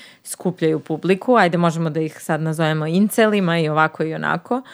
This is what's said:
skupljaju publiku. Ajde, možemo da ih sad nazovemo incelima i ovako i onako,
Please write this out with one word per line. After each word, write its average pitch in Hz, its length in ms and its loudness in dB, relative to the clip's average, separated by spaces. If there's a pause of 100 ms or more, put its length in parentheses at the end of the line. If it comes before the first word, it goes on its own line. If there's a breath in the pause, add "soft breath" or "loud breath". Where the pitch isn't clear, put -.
(240 loud breath)
skupljaju 160 560 -4
publiku. 185 560 0
Ajde, 175 220 4
možemo 165 320 0
da 160 100 -4
ih 156 160 -6
sad 156 240 -4
nazovemo 156 460 -2
incelima 196 720 2
i 156 100 0
ovako 156 360 0
i 160 100 -6
onako, 160 480 -4 (120)